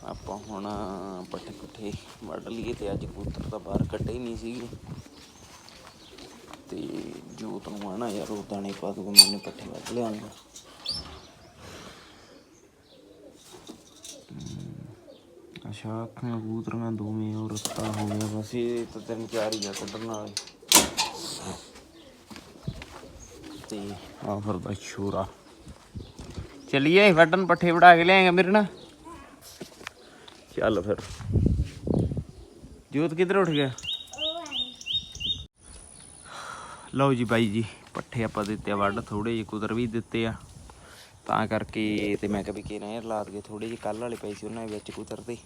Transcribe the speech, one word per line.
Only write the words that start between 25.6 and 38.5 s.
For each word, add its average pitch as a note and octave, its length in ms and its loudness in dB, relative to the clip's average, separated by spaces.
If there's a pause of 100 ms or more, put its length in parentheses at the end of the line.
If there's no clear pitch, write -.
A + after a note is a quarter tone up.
ਚੱਲੀਏ E3+ 400 8
ਵੱਢਣ, E3+ 340 10
ਪੱਠੇ F3 260 6
ਵਢਾ E3+ 240 12
ਕੇ E3 80 6
ਲਿਆਏਂਗਾ F#3 280 10
ਮੇਰੇ F3+ 200 6
ਨਾਲ? G#3 140 8 (1900)
ਚੱਲ G#2+ 260 4
ਫਿਰ। G2+ 160 0 (1900)
ਜੋਤ D#3 220 0
ਕਿੱਧਰ F#3 240 4
ਉੱਠ F#3 120 6
ਗਿਆ? C#3+ 220 2 (3250)
ਲਓ C3+ 200 6
ਜੀ B2 100 2
ਬਾਈ A2+ 260 4
ਜੀ, A2 140 2 (300)
ਪੱਠੇ - 300 -4
ਆਪਾਂ G#2+ 220 0
ਦਿੱਤੇ G#2 260 -4